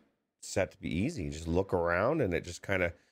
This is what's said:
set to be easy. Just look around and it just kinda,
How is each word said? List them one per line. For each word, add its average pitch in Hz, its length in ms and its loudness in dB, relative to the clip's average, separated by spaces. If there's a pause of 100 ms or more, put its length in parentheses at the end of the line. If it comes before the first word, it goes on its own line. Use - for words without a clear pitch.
(420)
set - 300 -2
to - 80 -20
be 82 100 -6
easy. 95 400 -2
Just 76 180 -8
look 87 260 2
around 92 480 2
and 92 120 0
it 80 100 0
just 87 180 -12
kinda, 92 320 0 (180)